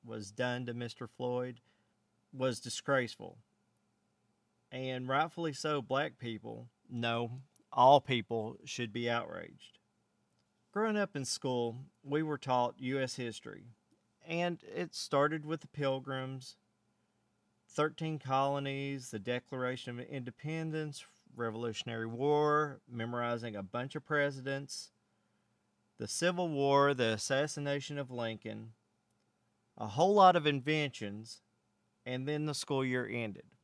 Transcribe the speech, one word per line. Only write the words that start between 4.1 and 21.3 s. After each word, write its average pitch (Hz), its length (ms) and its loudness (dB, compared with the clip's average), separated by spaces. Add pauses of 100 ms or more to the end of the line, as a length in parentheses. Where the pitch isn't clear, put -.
And 127 360 -4
rightfully 156 440 0
so, 147 280 -2
black 135 380 -2
people, 113 500 -8 (220)
no, 117 400 -2 (420)
all 131 280 10
people 113 640 -2
should 120 280 -6
be 117 180 -2
outraged. 85 680 -6 (920)
Growing 214 240 0
up 202 180 0
in 139 100 -4
school, 123 600 -2 (180)
we 147 200 0
were 151 160 -2
taught 123 400 2
U 131 220 -2
S 127 140 -2
history, - 520 -8 (600)
and 170 320 -2 (160)
it 175 180 -6
started 151 520 2
with 156 160 -4
the - 80 -20
Pilgrims, 135 880 -4 (1120)
thirteen 156 520 -2
colonies, 139 920 -2
the 110 80 -6
Declaration 123 800 -4
of 123 80 -10
Independence, 151 960 -6 (300)